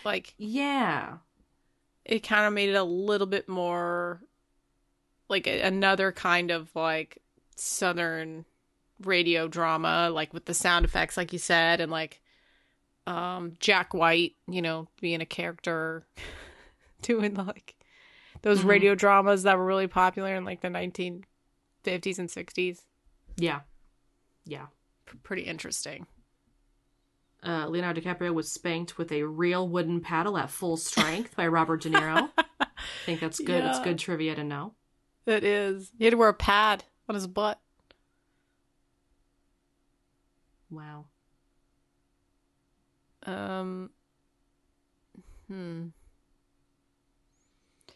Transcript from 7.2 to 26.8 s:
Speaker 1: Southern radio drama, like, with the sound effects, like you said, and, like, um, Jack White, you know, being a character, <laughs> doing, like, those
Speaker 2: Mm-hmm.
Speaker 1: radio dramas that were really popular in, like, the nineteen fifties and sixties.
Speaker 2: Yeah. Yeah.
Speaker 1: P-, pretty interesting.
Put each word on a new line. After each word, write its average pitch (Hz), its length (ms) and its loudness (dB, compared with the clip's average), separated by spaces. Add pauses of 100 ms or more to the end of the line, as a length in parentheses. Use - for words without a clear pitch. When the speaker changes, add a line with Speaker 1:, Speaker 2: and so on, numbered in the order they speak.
Speaker 1:
Southern 165 880 -2 (540)
radio 170 480 4
drama, 165 640 2
like, 156 220 -4
with 165 120 -12
the 175 80 -4
sound 175 320 4
effects, 165 320 0
like 175 160 -4
you 175 60 -6
said, 170 420 4
and, 160 100 -4
like, 160 300 -6 (840)
um, 175 540 -6
Jack 185 340 2
White, 165 420 4 (120)
you 180 140 -4
know, 160 260 -4 (140)
being 170 200 -4
a 160 40 -6
character, 165 880 -6
<laughs> - 880 -20
doing, 208 320 0
like, 196 400 -8 (680)
those 208 180 4
Speaker 2:
Mm-hmm. 185 100 4
Speaker 1:
radio 202 260 8
dramas 196 480 6
that 190 140 6
were 185 80 0
really 190 220 2
popular 185 480 0
in, 185 100 -6
like, 185 160 -10
the 185 80 -4
nineteen 180 560 -8 (580)
fifties 185 360 -4
and 175 100 -6
sixties. 180 560 -6 (520)
Speaker 2:
Yeah. 156 240 -4 (840)
Yeah. 143 220 -14 (400)
Speaker 1:
P-, 135 160 -20
pretty 185 200 -8
interesting. 156 600 -10 (1400)